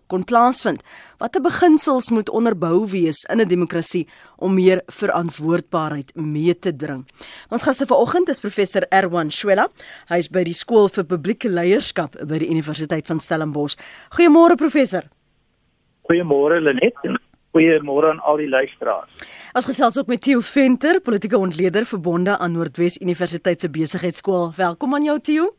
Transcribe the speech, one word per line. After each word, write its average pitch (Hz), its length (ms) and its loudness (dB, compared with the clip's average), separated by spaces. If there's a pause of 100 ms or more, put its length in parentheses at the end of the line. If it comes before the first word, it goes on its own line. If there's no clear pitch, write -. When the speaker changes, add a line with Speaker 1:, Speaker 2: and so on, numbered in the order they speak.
Speaker 1:
kon 185 180 -4
plaasvind. 233 580 2 (360)
Watter 254 240 -4
beginsels 311 680 4
moet 220 180 0
onderbou 208 600 0
wees 170 400 -2
in 220 100 2
'n 208 80 2
demokrasie 170 580 -2 (300)
om 190 180 -2
meer 185 320 4
verantwoordbaarheid 160 1300 -4
mee 160 440 -2
te 170 180 -4
dring? 135 300 -10 (440)
Ons 233 120 -4
gaste 277 240 -2
vanoggend 285 420 2
is 277 120 -4
professor 202 500 -2
Erwan 175 400 0
Shwela. 202 380 0 (400)
Hy 170 80 -2
is 175 120 0
by 185 160 -2
die 170 80 -4
Skool 208 360 4
vir 185 160 -4
Publieke 175 440 -4
Leierskap 180 680 -2 (100)
by 156 120 -4
die 160 120 -2
Universiteit 156 560 -4
van 160 140 -4
Stellenbosch. 151 560 -4 (340)
Goeiemôre, 339 460 6
professor. 262 460 0 (1080)
Speaker 2:
Goeiemôre, 165 520 2
Lenet, 156 420 2
en - 160 -4 (360)
goeiemôre 156 560 2
aan 156 100 -4
al 147 160 0
die 151 120 -4
luisteraars. 123 640 -4 (420)
Speaker 1:
Ons 247 120 0
gesels 262 320 0
ook 277 80 -2
met 247 140 -2
Theo 262 200 2
Venter, 277 600 2
politieke 208 380 -2
ontleder 185 480 0
verbonde 180 520 -2
aan 175 140 -4
Noordwes 170 480 -4
Universiteit 175 600 -4
se 170 100 -6
Besigheidskool. 170 840 -4
Welkom 185 380 -2
aan 294 100 0
jou, 302 160 -2
Theo. 311 380 -2